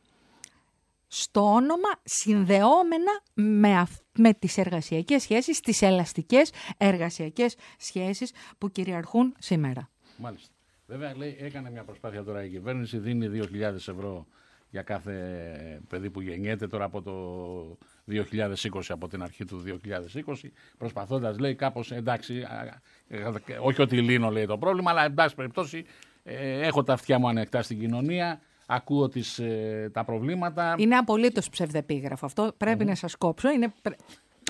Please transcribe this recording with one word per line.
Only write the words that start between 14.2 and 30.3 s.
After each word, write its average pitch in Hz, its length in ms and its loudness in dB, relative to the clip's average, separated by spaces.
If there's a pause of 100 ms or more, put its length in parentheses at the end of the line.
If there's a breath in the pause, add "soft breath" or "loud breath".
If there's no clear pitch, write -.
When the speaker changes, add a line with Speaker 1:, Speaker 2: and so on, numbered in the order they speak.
Speaker 2:
για 98 120 -10
κάθε 87 1080 -10
παιδί 95 220 -8
που 95 120 -10
γεννιέται. 98 460 -6
Τώρα 101 160 -4
από 98 180 -8
το 90 760 -10 (280 soft breath)
δύο 104 180 -2
χιλιάδες 104 400 -4
είκοσι, 95 280 -8
από 85 160 -8
την 90 160 -10
αρχή 90 220 -12
του 90 120 -14
δύο 90 240 -10
χιλιάδες 90 320 -10
είκοσι, 143 380 -12 (260 soft breath)
προσπαθώντας, 113 640 -4
λέει, 135 160 0
κάπως, 123 360 -4
εντάξει, 120 500 -4
α, 117 400 -12 (440 soft breath)
α, 117 360 -8
όχι 131 200 2
ότι 123 200 4
λύνω, 120 280 4
λέει, 107 160 0
το 107 120 -2
πρόβλημα, 180 340 2
αλλά, 165 120 6
εν 147 100 2
πάση 156 220 4
περιπτώσει, 151 500 -6 (380 soft breath)
ε, 135 440 -6
έχω 143 160 2
τα 139 100 2
αυτιά 127 260 2
μου 123 80 2
ανοιχτά 113 340 0
στην 110 180 -6
κοινωνία, 147 600 -2 (240 soft breath)
ακούω 139 440 0
τις, 123 300 -6
ε, 110 540 -4
τα 113 100 -2
προβλήματα. 165 720 -2